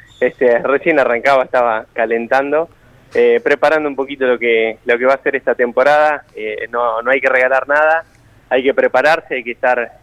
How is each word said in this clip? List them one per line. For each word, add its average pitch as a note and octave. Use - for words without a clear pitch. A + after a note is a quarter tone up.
este, B2
recién C#3
arrancaba, B2+
estaba A#2
calentando, C3
eh, A#2+
preparando D3
un C#3
poquito C3+
lo B2
que, A2+
lo A#2+
que A#2+
va C3+
a C3
ser C#3
esta B2+
temporada. C#3+
Eh, G#2+
no, A#2
no B2+
hay C#3
que C3+
regalar B2+
nada, D#3
hay C3
que C3
prepararse, C3+
hay B2+
que A#2+
estar, B2